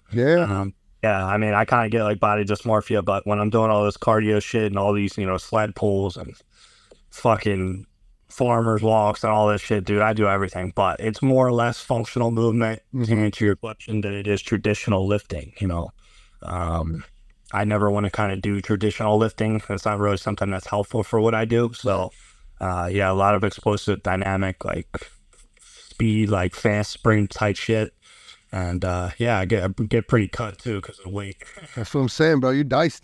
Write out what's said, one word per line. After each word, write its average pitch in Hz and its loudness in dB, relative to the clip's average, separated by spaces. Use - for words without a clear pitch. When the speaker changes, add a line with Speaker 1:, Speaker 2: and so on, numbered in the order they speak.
Speaker 1:
Yeah. 143 4
Speaker 2:
Um, 98 -2
yeah, 98 0
I 98 0
mean, 107 2
I 104 4
kinda 117 2
get, 113 2
like, 104 0
body 104 2
dysmorphia, 104 0
but 98 0
when 104 0
I'm 104 0
doing 110 4
all 104 4
this 104 0
cardio 107 2
shit 110 0
and 98 0
all 101 2
these, 101 -2
you 101 -2
know, 92 0
sled 107 -2
pulls 98 0
and - -14
fucking 98 -2
farmer's 117 2
walks 107 2
and 110 2
all 107 4
this 104 2
shit, 104 -2
dude, 104 0
I 107 2
do 107 2
everything. 92 -2
But 95 0
it's 110 -4
more 131 4
or 123 2
less 117 0
functional 117 -2
movement, 113 0
to 135 -6
Speaker 1:
Mm-hmm. 110 2
Speaker 2:
answer 104 -2
your 101 2
question, 110 -8
than 101 -4
it 101 -8
is 101 0
traditional 104 0
lifting, 98 -4
you 104 -2
know? 85 -4
Um, 82 -4
I 101 0
never 104 2
wanna 101 0
kinda 98 -2
do 101 -2
traditional 107 0
lifting. 110 0
That's 98 -6
not 104 -2
really 101 2
something 101 -4
that's 95 -6
helpful 104 -2
for 110 0
what 113 2
I 113 0
do. 117 0
So, 92 -2
uh, 90 -4
yeah, 95 2
a - 2
lot 98 4
of 98 0
explosive 101 -2
dynamic, 95 -2
like, - -8
speed, 110 -2
like, 92 0
fast 104 0
sprint 104 2
type 104 -2
shit. 110 -2
And, 90 -2
uh, 90 -2
yeah, 117 0
I 95 0
get, 90 0
I 95 0
get 110 0
pretty 110 4
cut, 107 -8
too, 104 -6
'cause - -16
of - -20
the 92 -12
weight. 98 -10
<laughs> - -20
Speaker 1:
That's 113 -8
what 139 2
I'm 127 2
saying, 156 2
bro. 127 2
You're 143 2
diced, 139 -2